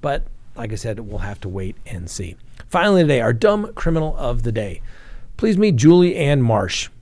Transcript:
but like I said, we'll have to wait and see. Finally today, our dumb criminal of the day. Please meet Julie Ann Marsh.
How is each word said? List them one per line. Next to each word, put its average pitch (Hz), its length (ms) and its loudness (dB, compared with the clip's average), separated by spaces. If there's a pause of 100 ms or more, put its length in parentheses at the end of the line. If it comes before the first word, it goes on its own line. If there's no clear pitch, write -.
but 147 260 -2 (280)
like 110 180 -8
I - 20 -6
said, 107 240 -6
we'll 104 200 -8
have 101 220 -6
to 98 80 -8
wait 92 360 -6
and 87 240 -10
see. 85 260 -10 (320)
Finally 185 360 4
today, 143 180 4
our 110 120 2
dumb 208 420 2
criminal 156 420 0
of 120 260 -2
the 117 80 -2
day. 107 300 -6 (560)
Please 185 200 2
meet 202 180 4
Julie 175 400 6
Ann 143 260 2
Marsh. 110 480 0 (120)